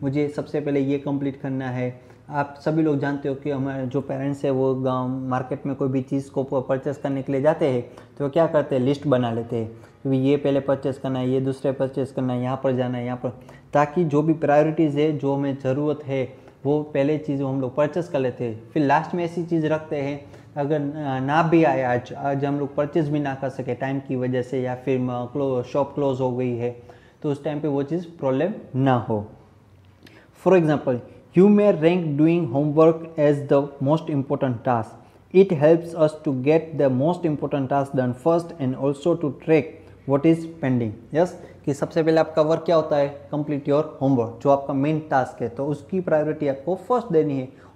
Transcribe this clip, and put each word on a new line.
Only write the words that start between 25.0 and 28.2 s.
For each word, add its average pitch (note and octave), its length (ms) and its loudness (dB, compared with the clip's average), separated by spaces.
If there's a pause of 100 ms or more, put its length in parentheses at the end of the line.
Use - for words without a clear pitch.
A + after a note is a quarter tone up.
म-, B2 260 -4
क्लो-, C3 360 -2
shop C3+ 320 -2
close C3+ 260 0
हो B2+ 160 0
गई B2 200 -2
है, A#2+ 260 -6 (400)
तो D3+ 80 -2
उस C#3+ 140 -4
time D#3 160 -4
पे D#3+ 80 -2
वो C#3+ 140 0
चीज़ E3 240 -4
problem C#3 460 -2 (240)